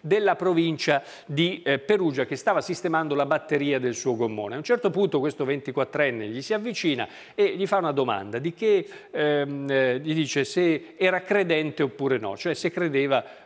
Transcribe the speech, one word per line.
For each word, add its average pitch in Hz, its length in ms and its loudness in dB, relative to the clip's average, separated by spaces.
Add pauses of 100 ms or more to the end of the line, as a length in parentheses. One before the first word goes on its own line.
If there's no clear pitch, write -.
della 190 360 2
provincia 165 640 2 (220)
di, 165 380 0
eh, 139 160 0
Perugia, 151 480 0
che - 100 -6
stava 180 240 2
sistemando 160 540 -2
la 143 120 2
batteria 143 520 0
del 123 160 0
suo 123 220 -2
gommone. 110 380 -2
A 139 40 -6
un 151 60 -8
certo 240 260 2
punto 170 300 2
questo 143 240 -2
ventiquattrenne 131 800 0
gli 117 160 -6
si 220 100 -4
avvicina 185 560 -2 (260)
e 196 220 2
gli 190 100 0
fa 196 120 2
una 160 140 0
domanda 113 460 0
di 165 140 -4
che, 208 340 2 (240)
ehm, 143 600 0
eh, 131 300 4
gli 156 140 -2
dice 143 300 0
se 170 520 0
era 185 260 2
credente 165 600 0
oppure 131 360 0
no, 104 180 -4
cioè 165 180 -4
se 170 160 -2
credeva, 139 540 0 (220)